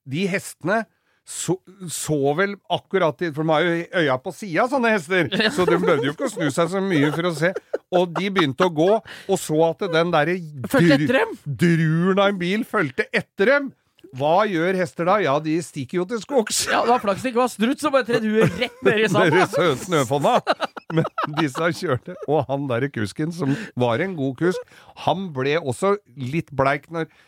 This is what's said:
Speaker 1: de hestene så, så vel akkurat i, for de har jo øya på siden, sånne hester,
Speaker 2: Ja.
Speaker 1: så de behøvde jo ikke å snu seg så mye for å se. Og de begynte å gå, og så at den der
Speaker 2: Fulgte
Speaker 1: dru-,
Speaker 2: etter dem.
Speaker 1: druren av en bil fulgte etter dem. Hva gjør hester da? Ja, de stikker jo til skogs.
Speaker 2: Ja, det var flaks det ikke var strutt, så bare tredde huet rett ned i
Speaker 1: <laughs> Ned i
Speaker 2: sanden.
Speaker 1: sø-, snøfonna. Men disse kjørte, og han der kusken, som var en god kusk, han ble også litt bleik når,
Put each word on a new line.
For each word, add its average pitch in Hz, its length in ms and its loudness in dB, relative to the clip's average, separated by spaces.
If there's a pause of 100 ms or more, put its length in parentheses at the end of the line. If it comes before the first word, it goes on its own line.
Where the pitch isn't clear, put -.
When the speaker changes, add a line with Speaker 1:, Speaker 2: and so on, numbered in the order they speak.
Speaker 1:
de 151 260 -4
hestene 196 540 -4 (460)
så, - 260 -4 (300)
så 147 500 -2
vel 196 300 -2
akkurat 180 580 -2
i, 170 80 -2
for 156 160 -4
de 160 80 2
har 151 80 4
jo 170 380 -2
øya 131 180 2
på 175 160 -10
siden, 208 340 -2
sånne 233 240 2
hester, 175 380 0
Speaker 2:
Ja. 214 200 0
Speaker 1:
så 190 140 0
de 170 140 2
behøvde 147 300 2
jo 151 80 -4
ikke 277 100 -4
å - 60 -6
snu 151 180 -2
seg 170 220 0
så 196 100 -2
mye 151 300 2
for 170 180 -2
å - 20 -2
se. 160 200 0 (360)
Og 180 240 2
de 180 160 -2
begynte 185 380 2
å 170 80 -2
gå, 165 240 4
og - 400 -4
så 156 260 0
at 165 240 -2
den 170 220 2
der 160 240 2 (300)
Speaker 2:
Fulgte 269 320 6
Speaker 1:
dru-, - 0 -
Speaker 2:
etter 269 240 2
dem. 440 160 -4 (180)
Speaker 1:
druren 165 640 2
av 202 140 4
en 185 80 -4
bil 190 260 -2
fulgte 196 420 -2
etter 214 460 0
dem. 277 160 -2 (360)
Hva 151 360 2
gjør 190 320 0
hester 170 320 -2
da? 202 140 2
Ja, 147 180 2
de 156 220 -2
stikker 160 400 -6
jo 180 40 -2
til 226 140 -6
skogs. - 480 -2
Speaker 2:
Ja, - 160 0
det 226 80 2
var 247 80 4
flaks 202 240 -2
det 254 80 -2
ikke 240 140 0
var - 80 -2
strutt, 233 260 0
så 285 160 0
bare 247 140 2
tredde 233 180 0
huet 214 320 2
rett 240 240 -6
ned 196 160 4
i 220 40 2
Speaker 1:
<laughs> - 20 2
Ned - 20 2
i - 60 0
Speaker 2:
sanden. 170 340 4
Speaker 1:
sø-, 180 320 2
snøfonna. 147 560 0 (540)
Men 165 180 0 (280)
disse 160 400 0
kjørte, 175 480 -4
og 147 240 0
han 139 200 -4
der 127 240 -2
kusken, 117 400 -6
som 156 240 -2 (220)
var 120 260 2
en 185 160 -6
god 135 160 -4
kusk, - 400 -4 (220)
han 175 340 -2
ble 139 280 -2
også 170 360 0 (200)
litt 139 360 -6
bleik 139 400 0
når, 165 160 -6 (220)